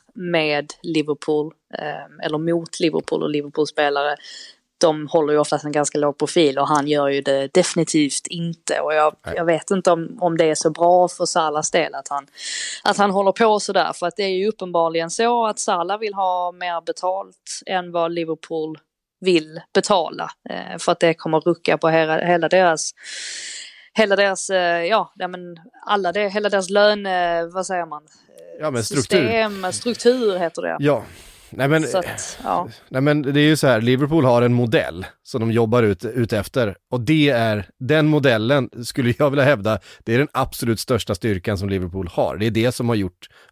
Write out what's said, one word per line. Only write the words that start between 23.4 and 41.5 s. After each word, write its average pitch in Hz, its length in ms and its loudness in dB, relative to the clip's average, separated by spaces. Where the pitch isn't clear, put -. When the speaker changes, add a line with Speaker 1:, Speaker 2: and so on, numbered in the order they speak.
Speaker 1:
hela 202 220 4
deras, 196 340 2
eh, 175 360 2
ja, 196 300 0
ja, 190 120 -6
men 180 300 -14
alla 196 260 0
det, 202 180 -2
hela 208 200 -2
deras 190 200 0
löne, 190 760 2
vad 180 200 -6
säger 175 200 -4
man? 151 180 -12
Speaker 2:
Ja, 151 120 -4
men 120 120 -2
struktur. 147 380 0
Speaker 1:
System, 196 500 -2
struktur 233 680 0
heter 170 240 -4
det. 90 180 -4
Speaker 2:
Ja. 139 240 0
Nej, 131 140 -2
men, 160 160 2
Speaker 1:
Så 147 140 -2
att, - 460 -6
ja. 87 240 -2
Speaker 2:
nej, 131 120 -2
men 147 200 2
det 139 180 0
är 147 40 6
ju 156 120 6
så 143 120 2
här, 113 140 4
Liverpool 135 440 2
har 120 160 6
en 120 120 4
modell 107 520 0
som - 180 -8
de 113 100 0
jobbar 117 320 4
ut, 104 220 2
ut 117 280 -2
efter. 107 420 -2
Och 127 100 -2
det 147 280 4
är, 113 360 0
den 151 280 2
modellen 131 640 2
skulle 120 340 0
jag 147 100 4
vilja 139 160 2
hävda, 107 340 2
det 113 100 -2
är 117 40 4
den 147 140 2
absolut 120 480 -2
största 107 360 -2
styrkan 101 420 -2